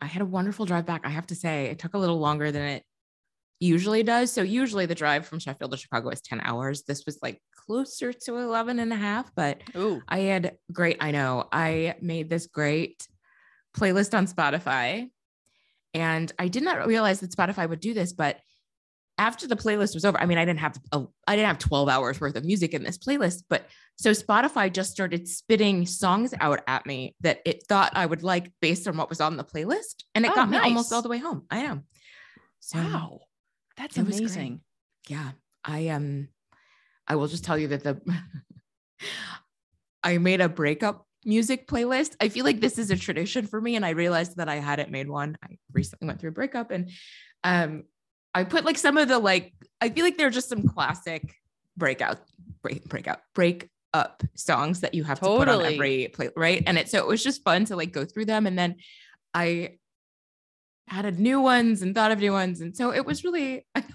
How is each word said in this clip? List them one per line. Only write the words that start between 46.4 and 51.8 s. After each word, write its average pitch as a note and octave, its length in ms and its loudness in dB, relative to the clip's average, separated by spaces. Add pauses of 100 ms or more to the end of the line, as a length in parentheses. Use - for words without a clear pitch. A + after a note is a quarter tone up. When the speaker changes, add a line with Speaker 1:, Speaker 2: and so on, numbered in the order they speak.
Speaker 1:
and, F3+ 200 -4 (540)
um, E3+ 400 0 (480)
I F#3 120 2
put, D4 200 2
like, D#4 140 2
some C#4+ 180 4
of D4 120 6
the, B3+ 100 4
like, F#3+ 360 2 (260)
I A#3+ 80 2
feel E4 160 2
like F4 120 4
there D4+ 120 4
are - 20 4
just B3 180 -2
some A3 200 -2
classic D#3+ 640 -2 (420)
breakout, C#3+ 440 0 (420)